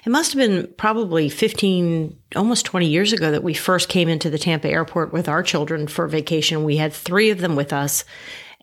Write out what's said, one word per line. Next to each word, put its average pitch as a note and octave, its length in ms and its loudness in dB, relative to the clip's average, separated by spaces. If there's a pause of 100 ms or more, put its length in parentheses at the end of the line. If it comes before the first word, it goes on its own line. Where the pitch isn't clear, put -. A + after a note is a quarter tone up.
It A3+ 40 -2
must D#4 220 2
have C4+ 80 0
been A3 160 4 (220)
probably G3+ 500 0
fifteen, F3 920 0 (180)
almost A3+ 300 2
twenty F3+ 200 0
years F3+ 260 2
ago D#3+ 200 0
that D3+ 100 0
we E3 140 -2
first F3+ 340 0
came F3 180 2
into D#3+ 220 0
the D3+ 80 -2
Tampa D#3+ 320 0
airport D#3+ 420 -2
with E3+ 160 -2
our D#3 140 0
children D3+ 460 -2
for E3 200 -4
vacation. D#3 560 0
We D3+ 140 2
had D#3 160 0
three G#3 380 2
of F#3 80 -2
them F3 160 0
with C#3+ 180 -2
us. C#3+ 320 -2 (580)